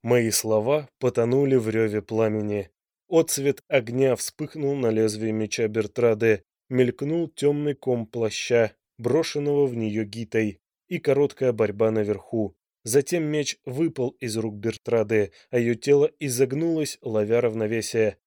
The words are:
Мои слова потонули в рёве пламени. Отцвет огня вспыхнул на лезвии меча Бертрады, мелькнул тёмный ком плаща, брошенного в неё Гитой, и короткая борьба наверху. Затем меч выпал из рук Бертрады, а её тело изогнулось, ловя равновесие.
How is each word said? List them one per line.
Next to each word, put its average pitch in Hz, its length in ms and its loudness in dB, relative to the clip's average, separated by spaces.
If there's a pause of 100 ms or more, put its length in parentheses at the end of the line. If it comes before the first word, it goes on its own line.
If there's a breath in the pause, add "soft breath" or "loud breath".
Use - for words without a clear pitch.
Мои 120 280 2
слова 113 580 0 (100)
потонули 131 580 2
в 110 120 2
рёве 107 320 0
пламени. 107 720 -2 (380)
Отцвет 143 600 0
огня 127 480 0
вспыхнул 147 580 -6
на 123 160 0
лезвии 110 400 0
меча 110 380 -2
Бертрады, 110 760 0 (260)
мелькнул 139 580 0
тёмный 147 460 0
ком 120 320 -2
плаща, 117 680 0 (260)
брошенного 143 680 0
в 123 80 -4
неё 110 300 -2
Гитой, 107 560 -4 (280)
и 175 100 -6
короткая 135 540 0
борьба 110 380 2
наверху. 104 680 -2 (280)
Затем 143 400 0
меч 151 400 -4
выпал 135 460 -4 (100)
из 110 160 -6
рук 110 180 -4
Бертрады, 110 760 0 (180 soft breath)
а 123 80 0
её 117 160 0
тело 143 440 4
изогнулось, 143 840 -2
ловя 110 380 0
равновесие. 110 880 0